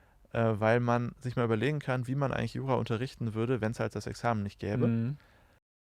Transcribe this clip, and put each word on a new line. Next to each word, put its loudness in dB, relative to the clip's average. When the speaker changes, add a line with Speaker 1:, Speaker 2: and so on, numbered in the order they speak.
Speaker 1:
äh, 2
weil 4
man 0
sich -6
mal 2
überlegen 2
kann, -2
wie -2
man 0
eigentlich -2
Jura -2
unterrichten -2
würde, 0
wenn's -2
halt -2
das -6
Examen -2
nicht -8
gäbe. 0
Speaker 2:
Mhm. 0